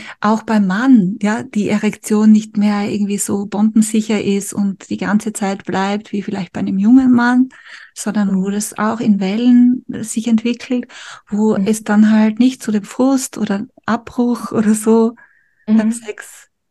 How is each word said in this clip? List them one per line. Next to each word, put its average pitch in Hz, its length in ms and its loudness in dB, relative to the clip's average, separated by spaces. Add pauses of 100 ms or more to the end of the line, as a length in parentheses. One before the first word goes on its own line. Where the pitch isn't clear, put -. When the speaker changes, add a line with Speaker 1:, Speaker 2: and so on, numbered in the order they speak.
(200)
Speaker 1:
auch 220 220 0
beim 214 240 0
Mann, 208 560 2
ja, 214 200 -2
die - 280 -4
Erektion 214 600 0
nicht 214 280 2
mehr 208 320 0
irgendwie 202 280 -4
so 202 280 -6
bombensicher 214 760 0
ist 196 300 -4
und 196 380 -4
die 208 80 -6
ganze 214 340 -2
Zeit 196 320 -6
bleibt, 196 480 -4
wie 202 100 -4
vielleicht 196 300 -8
bei 202 80 -8
einem 196 180 -2
jungen 247 320 6
Mann, 247 380 4 (460)
sondern 196 420 -2
wo 190 120 -2
Speaker 2:
Mhm. 202 40 -2
Speaker 1:
das 208 260 -6
auch 220 220 -2
in 214 180 2
Wellen 247 680 4
sich 220 400 -8
entwickelt, 240 580 -2 (400)
wo 214 300 0
Speaker 2:
Mhm. 190 100 -2
Speaker 1:
es 214 180 -2
dann 214 280 4
halt 214 260 2
nicht 254 240 0
zu - 80 -6
dem 208 140 -2
Frust 262 540 -2
oder 208 280 -4 (200)
Abbruch 233 680 -4
oder 214 220 0
so 226 420 2 (500)
beim 220 220 2
Speaker 2:
Mhm. 226 40 0
Speaker 1:
Sex - 560 -16 (220)